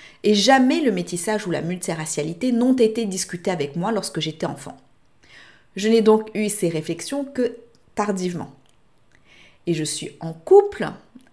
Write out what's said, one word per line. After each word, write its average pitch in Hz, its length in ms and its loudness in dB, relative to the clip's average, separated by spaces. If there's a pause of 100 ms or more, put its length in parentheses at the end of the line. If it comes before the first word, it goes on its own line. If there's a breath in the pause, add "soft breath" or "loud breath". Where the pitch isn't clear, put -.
(240 loud breath)
Et 214 100 6
jamais 262 460 6
le 269 100 2
métissage 185 560 -2
ou 175 60 -2
la 147 100 -2
multiracialité 170 880 -4
n'ont 247 240 4
été 226 300 2
discutés 185 480 -4
avec 143 240 -4
moi 190 160 -2
lorsque 190 260 -4
j'étais 156 280 -4
enfant. - 300 -10 (1000 loud breath)
Je 190 100 -2
n'ai 226 160 6
donc 220 320 4
eu 214 140 0
ces 196 200 -2
réflexions 165 560 -4
que 254 320 -4 (380)
tardivement. 180 560 -4 (1160 soft breath)
Et 170 80 0
je 156 100 -2
suis - 360 -8
en 165 120 -8
couple 381 580 0 (420)